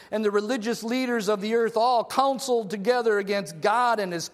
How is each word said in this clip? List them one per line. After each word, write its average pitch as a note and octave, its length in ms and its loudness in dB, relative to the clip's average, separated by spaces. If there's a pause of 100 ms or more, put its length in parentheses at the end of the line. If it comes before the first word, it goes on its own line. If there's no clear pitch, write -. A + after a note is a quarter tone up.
(100)
and G#3+ 140 -2
the G#3 60 2
religious G#3 540 -2
leaders A#3+ 440 -2
of G#3 120 0
the G#3+ 140 -2
earth A3+ 220 2
all A#3 280 2
counseled B3 680 0
together A3 480 2
against F#3+ 420 -4
God A3+ 380 2
and F#3+ 140 -2
his E3 220 -6